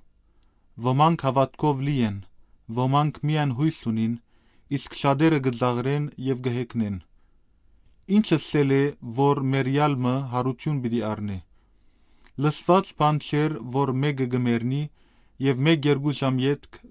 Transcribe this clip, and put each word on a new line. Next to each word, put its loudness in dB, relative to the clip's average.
Ոմանք 2
հավատքով 0
լի -2
են, -2
ոմանք 0
միայն 0
հույս -2
ունին, 0
իսկ -8
շատերը 2
կծաղրեն -2
և -4
կհեգնեն։ -4
Ինչ 4
ասել 2
է, 4
որ 2
մեռյալ 0
մը 0
հարություն -2
պիտի -2
առնի։ -6
Լսված 2
բան 2
չէր, -2
որ 0
մեկը -2
կմեռնի 0
և 2
մեկ-երկու 2
ժամ 0
ետք -4